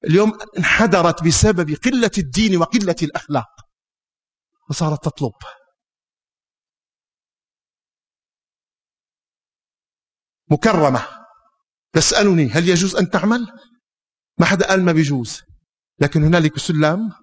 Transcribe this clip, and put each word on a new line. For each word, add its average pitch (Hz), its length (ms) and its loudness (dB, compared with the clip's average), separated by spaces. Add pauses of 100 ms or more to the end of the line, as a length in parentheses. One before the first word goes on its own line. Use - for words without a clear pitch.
اليوم 202 340 2 (200)
انحدرت 175 640 2
بسبب 170 460 2
قلة 233 480 0
الدين 185 380 0
وقلة 175 460 0
الأخلاق، 143 480 -6 (1200)
وصارت 151 340 -4
تطلب 139 300 -4 (4000)
مكرمة. 151 580 2 (840)
تسألني: 165 560 2
"هل 170 200 0
يجوز 180 280 0
أن 190 140 0
تعمل؟" 220 360 -2 (920)
ما 165 80 -2
حدا 185 220 -2
قال 190 160 0
ما 170 80 0
بيجوز، 143 500 -4 (560)
لكن 147 260 0
هنالك 156 340 2
سلم 170 540 -2 (100)